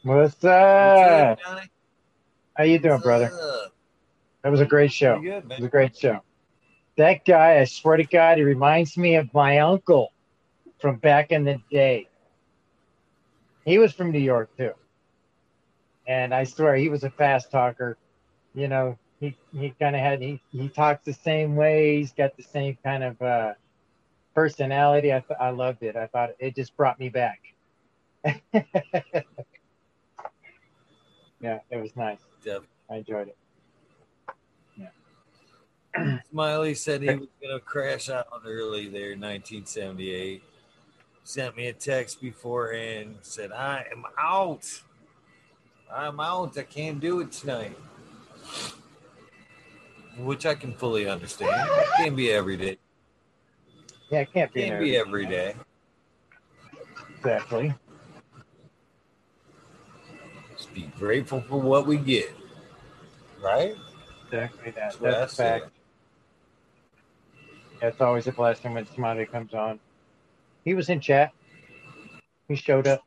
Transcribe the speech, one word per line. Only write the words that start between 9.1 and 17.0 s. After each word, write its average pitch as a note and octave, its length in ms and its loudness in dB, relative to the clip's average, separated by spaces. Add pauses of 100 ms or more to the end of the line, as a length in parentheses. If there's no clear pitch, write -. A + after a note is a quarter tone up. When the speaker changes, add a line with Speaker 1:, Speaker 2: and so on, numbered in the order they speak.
Speaker 1:
of D#3 180 0
my C#3+ 260 4
uncle D#3+ 520 4 (680)
from C3+ 180 0
back D3 340 4
in D3+ 140 2
the C#3 160 -2 (100)
day. C3+ 380 2 (1500)
He F3 140 4
was A3 160 6
from F3 180 -4
New D3+ 80 0
York, B2 380 0
too. A#2+ 140 -4 (1300)
And B2+ 300 -2
I C3 80 0
swear, C#3+ 320 0
he D3 140 0
was C#3+ 160 -4